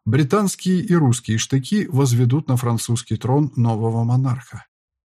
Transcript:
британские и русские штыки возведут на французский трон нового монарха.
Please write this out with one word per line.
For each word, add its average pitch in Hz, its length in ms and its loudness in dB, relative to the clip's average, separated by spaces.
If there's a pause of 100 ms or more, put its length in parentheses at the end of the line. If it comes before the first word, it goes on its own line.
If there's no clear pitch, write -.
британские 180 760 0
и 175 140 0
русские 123 440 2
штыки 135 520 -2
возведут 127 580 2
на 127 80 2
французский 117 600 -2
трон 135 400 0
нового 113 480 0
монарха. 123 600 -4 (420)